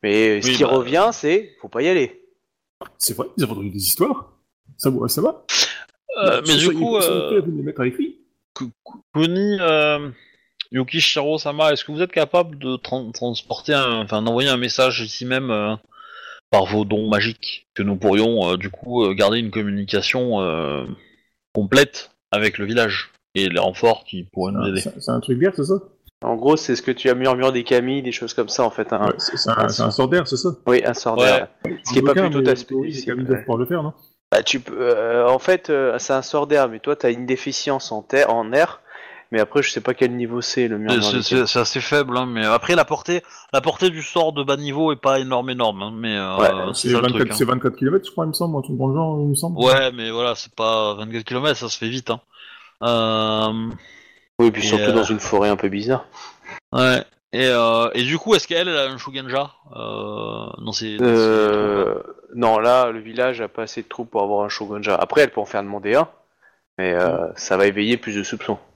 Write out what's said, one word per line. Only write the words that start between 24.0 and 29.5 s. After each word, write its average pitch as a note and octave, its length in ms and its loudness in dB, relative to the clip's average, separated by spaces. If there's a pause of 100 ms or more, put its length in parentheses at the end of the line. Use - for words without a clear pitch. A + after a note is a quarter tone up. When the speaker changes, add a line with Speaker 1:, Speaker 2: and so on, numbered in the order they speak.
Speaker 2:
qui F#2 200 -12
pourraient F#2 280 -6
nous G2+ 120 -2
Speaker 3:
Ah, G2 40 0
Speaker 2:
aider. F#2+ 120 -2
Speaker 3:
c'est, - 200 -8
c'est - 100 -8
un A#2+ 100 -2
truc B2 180 -2
vert, F#3 160 2
c'est C#3 100 -2
ça ? F3+ 100 0 (500)
Speaker 1:
En A2+ 120 -2
gros, C3+ 200 4
c'est - 200 -2
ce - 60 -6
que - 100 -2
tu C3 180 0
as B2 40 6
murmuré C3 380 2
des A#2+ 120 -2
kami, B2+ 360 2
des B2+ 120 -4
choses A#2 200 -8
comme A2 160 -2
ça, - 160 -2
en A2+ 60 2
fait, - 240 -4
hein. G#2 120 0
Speaker 3:
Ouais, - 120 2
c'est, - 180 -6
c'est - 140 -2